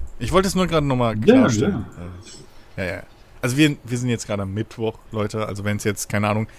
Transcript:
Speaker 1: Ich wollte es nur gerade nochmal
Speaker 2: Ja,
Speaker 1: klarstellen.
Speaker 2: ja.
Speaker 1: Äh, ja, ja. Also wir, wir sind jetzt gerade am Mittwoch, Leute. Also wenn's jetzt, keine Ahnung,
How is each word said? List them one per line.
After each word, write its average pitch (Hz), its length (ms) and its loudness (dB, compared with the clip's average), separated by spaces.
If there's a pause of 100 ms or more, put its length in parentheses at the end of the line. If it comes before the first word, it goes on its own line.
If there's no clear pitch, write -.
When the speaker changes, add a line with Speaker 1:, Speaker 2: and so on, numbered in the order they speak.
(200)
Speaker 1:
Ich 117 120 -4
wollte 190 180 4
es 156 40 -4
nur 180 140 2
gerade 160 180 2
nochmal 123 300 2 (100)
Speaker 2:
Ja, 220 80 8
Speaker 1:
klarstellen. 151 520 4 (920)
Speaker 2:
ja. 98 60 -4
Speaker 1:
Äh, 90 60 -4
ja, 92 80 -8
ja. - 60 -12 (380)
Also 127 160 -2
wir, 147 260 4
wir 120 140 -4
sind 123 120 -2
jetzt 113 180 -2
gerade 101 160 -2
am 95 100 -6
Mittwoch, 110 460 -4 (120)
Leute. 107 360 -2
Also 98 180 -6
wenn's 104 180 -2
jetzt, - 260 -2
keine 104 200 0
Ahnung, 107 180 0 (120)